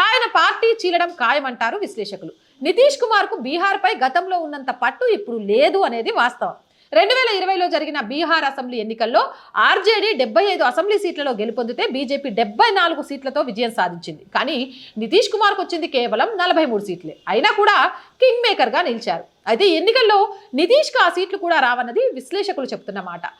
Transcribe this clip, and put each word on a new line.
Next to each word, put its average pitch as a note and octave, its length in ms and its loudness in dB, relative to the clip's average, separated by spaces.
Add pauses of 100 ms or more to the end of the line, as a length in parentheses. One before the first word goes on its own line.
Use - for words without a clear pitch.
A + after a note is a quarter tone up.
ఆయన A4+ 340 2
పార్టీ G4+ 420 2 (100)
చీలడం F4 220 0
ఖాయమంటారు B3+ 680 -2
విశ్లేషకులు. G3 540 -10 (300)
నితీష్ B4 360 4
కుమార్కు A4 380 0
బీహార్పై F#4 580 -2 (120)
గతంలో F4+ 320 -2
ఉన్నంత D4 320 -8
పట్టు B3 340 -4
ఇప్పుడు G4+ 320 -2
లేదు A#3 420 2
అనేది C4 340 -2
వాస్తవం. A#3+ 400 -2 (400)
రెండు G4+ 220 4
వేల A#4 280 0
ఇరవైలో F4+ 260 0
జరిగిన D4 320 -4
బీహార్ D4+ 440 -2
అసెంబ్లీ C4 340 -6
ఎన్నికల్లో A3+ 540 -2 (240)
ఆర్జేడీ G4 560 2
డెబ్బై B3+ 320 2
ఐదు F4+ 200 0
అసెంబ్లీ F4 340 0
సీట్లలో D4+ 340 -4
గెలుపొందితే A#3 600 -4
బీజేపీ C#4 360 -4
డెబ్బై A3+ 460 2
నాలుగు E4+ 280 0
సీట్లతో C#4 380 -6
విజయం A#3+ 300 -4
సాధించింది. F3 640 -6
కానీ C4 400 -4 (240)
నితీష్ A#3 300 2
కుమార్కు G4+ 340 0
వచ్చింది E4+ 240 -4
కేవలం C#4 500 -2
నలభై F4 280 2
మూడు A3 200 -2
సీట్లే. F3 320 -10 (120)
అయినా B3 220 2
కూడా G4+ 360 4 (340)
కింగ్ A#4+ 280 4
మేకర్గా C#4+ 340 2
నిలిచారు. A3 420 -4 (220)
అయితే A#3 200 2
ఎన్నికల్లో G#4 680 4 (200)
నితీష్కు A4+ 500 4
ఆ F4+ 40 6
సీట్లు F4+ 300 -2
కూడా E4 220 0
రావన్నది A#3+ 400 0
విశ్లేషకులు F4+ 640 -2
చెప్తున్న G3+ 340 -10
మాట. F3 200 -10 (200)